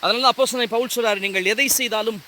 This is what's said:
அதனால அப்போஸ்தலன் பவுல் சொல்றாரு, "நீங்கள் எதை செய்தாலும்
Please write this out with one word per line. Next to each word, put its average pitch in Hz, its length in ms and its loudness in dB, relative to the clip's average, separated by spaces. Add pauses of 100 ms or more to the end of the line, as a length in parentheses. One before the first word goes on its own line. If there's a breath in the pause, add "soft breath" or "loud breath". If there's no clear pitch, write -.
அதனால 240 300 2
அப்போஸ்தலன் 240 440 0
பவுல் 240 200 0
சொல்றாரு, 220 240 0
"நீங்கள் 190 260 -2
எதை 226 240 2
செய்தாலும் 220 580 -2